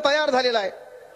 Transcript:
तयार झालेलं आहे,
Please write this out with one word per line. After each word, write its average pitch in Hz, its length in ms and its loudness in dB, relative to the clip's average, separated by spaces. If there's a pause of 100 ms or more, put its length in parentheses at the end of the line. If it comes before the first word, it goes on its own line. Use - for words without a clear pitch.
तयार 294 240 2
झालेलं 247 300 2
आहे, 196 120 -4 (440)